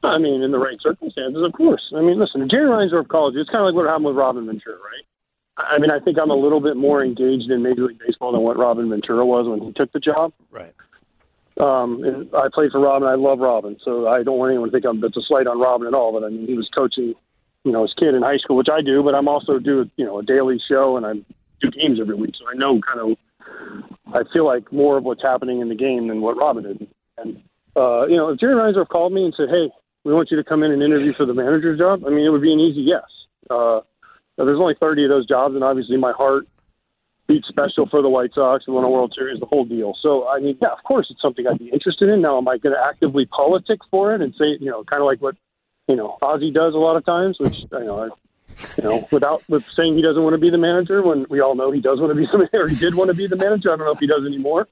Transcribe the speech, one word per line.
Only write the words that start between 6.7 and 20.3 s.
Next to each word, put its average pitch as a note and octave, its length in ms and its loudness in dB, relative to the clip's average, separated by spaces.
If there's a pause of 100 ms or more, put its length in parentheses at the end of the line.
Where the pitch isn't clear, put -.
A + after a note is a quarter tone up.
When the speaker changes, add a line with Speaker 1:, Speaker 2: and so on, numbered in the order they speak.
Speaker 1:
more C#3 260 2
engaged B2+ 480 -2
in B2 120 0
Major B2+ 260 0
League A#2 100 -10
Baseball A#2 320 -4
than A#2 120 0
what A#2 140 0
Robin A#2 320 0
Ventura A2+ 380 0
was B2 220 2
when A2 120 -4
he G#2+ 120 -12
took - 180 -2
the - 80 -6
job. D#3 340 -2 (200)
Speaker 2:
Right. F2 200 -18 (880)
Speaker 1:
Um, B2+ 460 0
and C3+ 280 -4
I C#3 220 2
played D3+ 160 2
for C#3 80 -2
Robin. C#3 300 2
I C3 60 2
love C3+ 260 2
Robin, A2 440 0
so A#2+ 220 -2
I A#2+ 160 2
don't C3 160 0
want C3 140 0
anyone A#2+ 160 -2
to G#2 40 -6
think B2 120 0
I'm, A2+ 160 0
that's A2+ 160 -2
a A#2 60 -6
slight C3 260 2
on A#2+ 100 -2
Robin B2 300 2
at A#2+ 60 -2
all. A#2+ 180 2
But A2 120 -4
I G#2+ 40 -8
mean, A2+ 180 -10
he B2+ 80 -4
was A2+ 220 -6
coaching, B2 380 -2 (500)
you C3 80 0
know, A2+ 100 0
his G#2+ 180 -2
kid D#3 140 4
in B2+ 80 2
high C#3 160 0
school, - 180 -2
which B2+ 160 2
I D#3 100 0
do. C#3 200 2
But C#3 140 2
I'm C#3+ 100 0
also C#3+ 320 0
do, C3 380 0
you C3+ 80 -4
know, G2+ 160 -6
a - 20 -8
daily C3 380 2 (100)